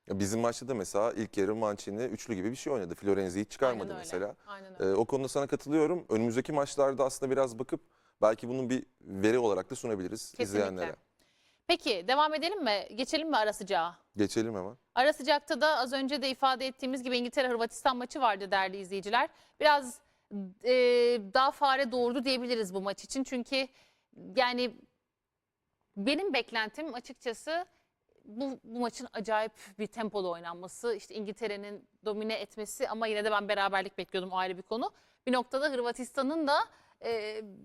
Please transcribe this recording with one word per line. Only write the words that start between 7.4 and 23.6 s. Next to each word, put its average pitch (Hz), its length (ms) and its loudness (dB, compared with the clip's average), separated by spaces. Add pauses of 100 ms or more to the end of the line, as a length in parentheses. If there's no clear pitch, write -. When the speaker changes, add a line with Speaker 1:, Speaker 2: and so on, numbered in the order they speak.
Speaker 1:
bakıp 139 220 -4 (400)
belki 113 280 4
bunun 127 200 -2
bir 127 160 0 (160)
veri 98 380 4
olarak 98 300 2
da 131 60 -6
sunabiliriz 104 560 -4
Speaker 2:
Kesinlikle. - 120 -2
Speaker 1:
izleyenlere. 170 520 0 (720)
Speaker 2:
Peki 233 400 0
devam 302 260 4
edelim 330 300 -2
mi? 208 320 0
Geçelim 294 340 -2
mi 277 80 2
ara 214 160 2
sıcağa? 180 420 -2 (220)
Speaker 1:
Geçelim 110 380 0
hemen. 98 220 -8 (180)
Speaker 2:
Ara 277 180 6
sıcakta 294 480 0
da 302 160 4
az 247 160 -2
önce 269 280 -2
de 277 80 0
ifade 262 380 0
ettiğimiz 254 360 -6
gibi 247 140 0
İngiltere-Hırvatistan 240 800 0
maçı 247 240 -6
vardı 202 300 2
değerli 190 260 2
izleyiciler. 202 520 0 (300)
Biraz, 285 400 4 (640)
e, 247 100 4 (600)
daha 269 180 6
fare 269 400 2
doğurdu 247 340 0
diyebiliriz 240 480 0
bu 190 80 -4
maç 196 220 -6
için. 269 200 -4
Çünkü 262 440 -2 (680)